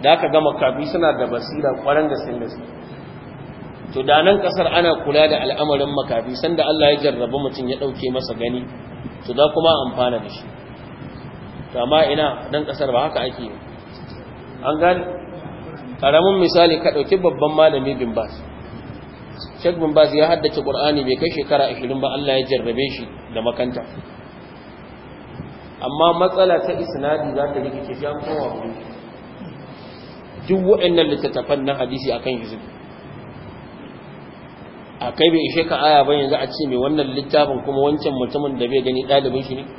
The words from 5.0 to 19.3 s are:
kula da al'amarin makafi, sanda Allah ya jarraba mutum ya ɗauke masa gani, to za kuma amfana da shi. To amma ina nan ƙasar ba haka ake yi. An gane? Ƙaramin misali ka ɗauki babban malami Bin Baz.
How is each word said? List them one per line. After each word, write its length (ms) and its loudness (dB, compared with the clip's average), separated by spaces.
kula 240 6
da 100 2
al'amarin 560 0
makafi, 400 -2
sanda 280 0
Allah 300 4
ya 60 0
jarraba 400 0
mutum 300 -4
ya 100 -2
ɗauke 320 -4
masa 240 -4
gani, 260 -2
to 80 -8
za 200 6
kuma 180 4
amfana 320 0
da 100 -10
shi. 140 -14
To 80 -4
amma 320 4
ina 400 0
nan 140 0
ƙasar 260 -2
ba 160 4
haka 140 -2
ake 220 -6
yi. 80 -10
An 160 0
gane? 240 4
Ƙaramin 380 6
misali 440 6
ka 80 4
ɗauki 300 2
babban 340 2
malami 400 6
Bin 180 -4
Baz. 180 -2